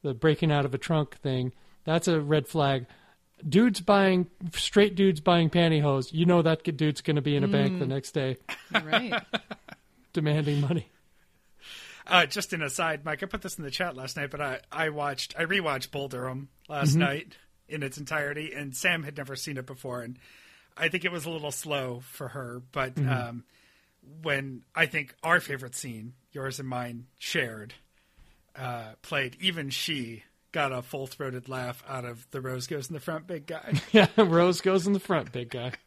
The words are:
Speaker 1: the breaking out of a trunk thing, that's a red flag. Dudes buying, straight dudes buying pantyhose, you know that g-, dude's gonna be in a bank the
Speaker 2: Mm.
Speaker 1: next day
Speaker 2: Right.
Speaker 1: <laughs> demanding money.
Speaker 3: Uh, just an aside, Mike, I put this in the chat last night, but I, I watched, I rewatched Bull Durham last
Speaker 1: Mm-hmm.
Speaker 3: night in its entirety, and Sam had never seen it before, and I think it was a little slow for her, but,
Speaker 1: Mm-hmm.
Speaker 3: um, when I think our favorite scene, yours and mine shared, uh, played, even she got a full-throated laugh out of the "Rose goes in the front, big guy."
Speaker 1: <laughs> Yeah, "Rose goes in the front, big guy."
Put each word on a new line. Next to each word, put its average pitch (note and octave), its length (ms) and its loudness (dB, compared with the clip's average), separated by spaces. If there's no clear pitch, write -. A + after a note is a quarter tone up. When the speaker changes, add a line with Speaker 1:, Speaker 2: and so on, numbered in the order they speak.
Speaker 1:
the C#3 120 -2
breaking D3+ 380 4
out C#3+ 140 4
of B2 80 -2
a C3+ 40 -4
trunk D3+ 420 0
thing, B2+ 340 -2
that's E3 240 2
a D#3+ 100 4
red D3 300 2
flag. C#3 360 2
Dudes G3 320 6
buying, F#3+ 480 6
straight G3+ 420 4
dudes F#3 260 6
buying E3+ 280 6
pantyhose, D3 640 4
you D#3+ 140 2
know F3 160 8
that D#3+ 240 2
g-, E3 80 -2
dude's D3+ 260 0
gonna D3 220 2
be C#3+ 160 2
in C#3 80 4
a - 20 2
bank - 320 4
the C#3 60 0
Speaker 2:
Mm. C3 40 -2
Speaker 1:
next C3+ 220 -4
day C3 240 -2
Speaker 2:
Right. A3 400 2
Speaker 1:
<laughs> - 480 -20
demanding D3 480 2
money. C#3+ 300 0
Speaker 3:
Uh, F3 200 6
just F#3+ 260 -6
an E3 100 -2
aside, D3+ 440 -2
Mike, D#3 180 -4
I - 40 -4
put G3+ 140 -8
this F#3 160 -10
in D#3+ 60 -10
the C#3 80 -8
chat F3 240 -4
last C3 220 -10
night, C#3+ 140 -6
but D3 100 -8
I, C3+ 180 -4
I D#3 200 -2
watched, C#3+ 500 -4
I E3 60 0
rewatched D#3+ 460 -2
Bull C#3 180 -6
Durham B2+ 400 -8
last D3+ 220 2
Speaker 1:
Mm-hmm. D3+ 100 6
Speaker 3:
night D3 380 -2
in D3+ 120 -6
its C3+ 160 -8
entirety, D3+ 520 -4
and C#3 240 -10
Sam E3+ 280 0
had D3 120 -10
never C#3 200 -10
seen C#3+ 220 -8
it C3 100 -10
before, B2+ 340 -8
and B2 160 -10
I E3 120 0
think F3 180 -2
it F3 60 0
was D#3+ 140 -8
a E3+ 40 -6
little D3+ 220 -6
slow C3 480 -6
for C3 300 -12
her, B2+ 420 -10
but, C3 240 -2
Speaker 1:
Mm-hmm. C#3 160 2
Speaker 3:
um, A#2+ 320 -4
when C3+ 400 -4
I E3 140 2
think D3 340 -8
our E3 180 4
favorite C3 360 -8
scene, A#2 380 -10
yours C3+ 280 -8
and C3 80 -8
mine B2 380 -8
shared, A#2 560 -6
uh, A#2+ 380 -10
played, C3+ 360 -4
even E3 300 -2
she B2 540 -6
got C#3+ 200 0
a B2+ 100 -4
full-throated C3 680 -10
laugh B2+ 400 -8
out B2+ 180 -8
of A#2+ 260 -12
the C3+ 100 -8
"Rose B2+ 240 -6
goes C#3+ 240 -8
in E3 60 -8
the C#3 40 -10
front, D#3+ 280 -8
big E3+ 180 -10
guy." D#3+ 400 -6
Speaker 1:
<laughs> - 60 -8
Yeah, G3+ 160 10
"Rose F3 440 6
goes F#3+ 260 4
in G3+ 60 4
the F#3+ 60 2
front, D#3+ 320 -2
big B2 200 -8
guy." B2 220 -6